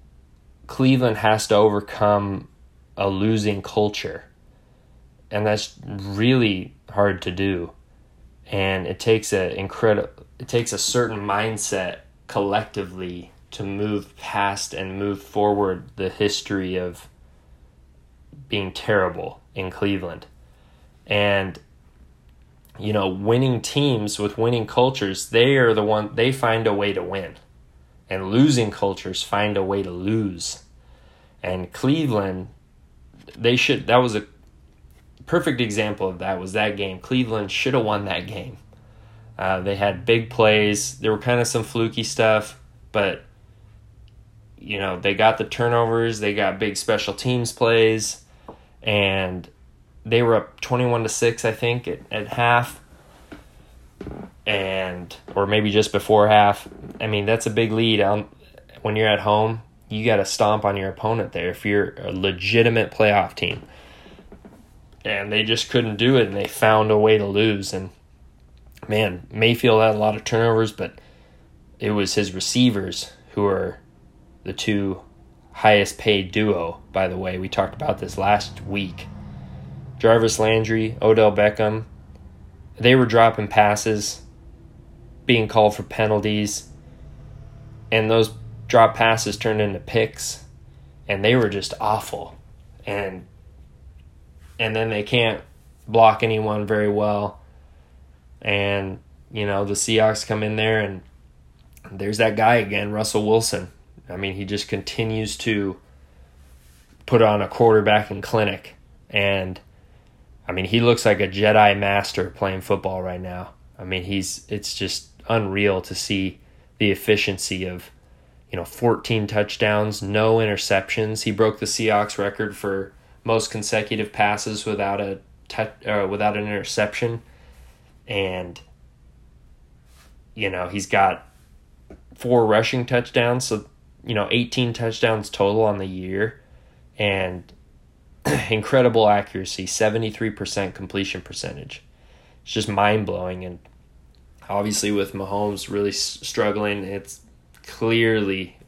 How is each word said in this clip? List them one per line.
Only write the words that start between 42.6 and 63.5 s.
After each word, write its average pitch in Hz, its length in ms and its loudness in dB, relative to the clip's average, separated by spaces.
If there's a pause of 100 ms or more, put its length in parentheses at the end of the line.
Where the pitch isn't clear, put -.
but, 98 320 -2 (1400)
you 101 180 -10
know, 95 220 -4
they 98 160 0
got 110 240 4
the 110 40 -2
turnovers, 117 760 0
they 104 160 0
got 95 240 0
big 101 180 -2
special 101 380 -2
teams 123 360 -2
plays, 113 720 2 (600)
and 95 680 0 (560)
they 117 160 2
were 117 140 4
up - 260 -2
twenty-one 123 420 0
to 110 60 -2
six, - 340 0
I 113 80 2
think, 117 360 -2
at, - 120 -6 (120)
at 104 160 -6
half, 120 520 0 (1700)
and, 95 720 -6 (200)
or 98 120 0
maybe 107 240 0
just 107 200 2
before 104 360 4
half. 104 400 6 (340)
I 110 60 -4
mean, 104 180 -2
that's 113 220 0
a - 20 -4
big 110 220 0
lead. 110 300 2
Um, 101 280 0 (520)
when 107 140 -2
you're 110 120 2
at 104 120 2
home, 110 420 2 (280)
you 107 160 -4
gotta 101 200 2
stomp 107 380 0
on 101 140 0
your 95 120 -6
opponent 107 420 -4
there 87 180 -4
if - 160 -8
you're 101 300 0
a 95 160 -8
legitimate 98 800 2
playoff 101 440 2
team. - 280 -8 (1400)